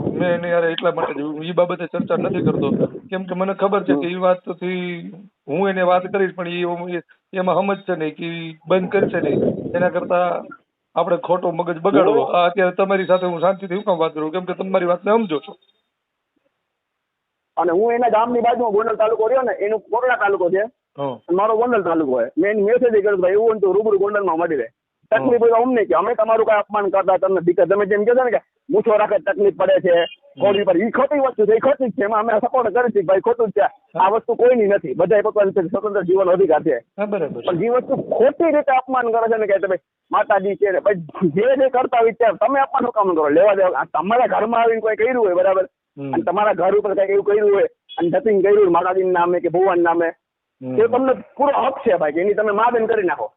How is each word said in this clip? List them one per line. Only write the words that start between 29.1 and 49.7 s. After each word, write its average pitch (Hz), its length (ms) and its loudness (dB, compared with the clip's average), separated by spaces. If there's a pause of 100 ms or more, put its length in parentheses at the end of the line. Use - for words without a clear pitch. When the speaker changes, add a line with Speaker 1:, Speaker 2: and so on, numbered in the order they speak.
Speaker 2:
તકલીફ 190 400 0
પડે 190 220 2
છે, 175 220 2
Speaker 1:
હમ. - 400 -10
Speaker 2:
ખોડી 202 220 2
પર, 180 140 2
ઈ 190 120 0
ખોટી 277 300 0
વસ્તુ 254 260 0
છે, 202 100 4
ઈ 254 40 0
ખોટી 269 280 0
જ 202 40 -4
છે. - 120 -4
એમાં 214 160 0
અમે 220 200 0
સપોર્ટ 240 300 0
કરી 240 220 0
છીએ 202 100 2
ભાઈ, - 180 2
ખોટું 240 280 0
જ 190 40 -6
છે. - 460 -2
આ 185 120 2
વસ્તુ 220 260 -2
કોઈની 233 320 4
નથી, 190 260 0
બધાય 185 280 2
પોતાની 202 300 2
રીતે 175 160 0
સ્વતંત્ર 202 340 -2
જીવનનો 185 300 2
અધિકાર 160 320 2
છે. 147 140 0
Speaker 1:
હા, - 280 -8
બરાબર 151 360 -6
છે. - 40 -18
Speaker 2:
પણ 180 120 -2
જે 208 120 -2
વસ્તુ 247 260 0
ખોટી - 480 0
રીતે 294 280 2
અપમાન 262 400 -2
કરે 226 220 0
છે 226 40 0
ને 214 100 -2
કે 196 120 0
તમે 190 160 -2 (360)
માતાજી 196 440 0
છે 202 160 0
ને, 175 80 -2
ભાઈ 202 160 0 (340)
જે 220 260 2
જે 269 140 2
કરતા 247 300 0
હોય 226 120 4
ત્યાં 220 220 0
તમે 240 260 0
અપમાન 262 240 -2
શું 240 80 -4
કામ 196 240 0
કરો? 151 140 0
લેવા 190 260 4
દેવા, 180 240 0
આ 160 40 -4
તમારા 208 440 0
ઘરમાં 214 340 0
આવીને 226 200 0
કોઈ 214 140 -2
કર્યું 233 300 0
હોય, 180 80 0
બરાબર? 185 340 2 (320)
Speaker 1:
હમ. 139 140 -8
Speaker 2:
અને - 100 -2
તમારા 208 300 0
ઘર 190 220 0
ઉપર 208 180 0
કંઈક 196 160 0
એવું 196 140 0
કર્યું 202 300 2
હોય 196 100 2 (340)
અને 170 120 -2
ધતિંગ 190 340 0
કર્યું 202 140 2
હોય 202 100 6
માતાજીના 180 520 0
નામે 175 200 0
કે 170 100 -2
ભગવાનના 175 340 2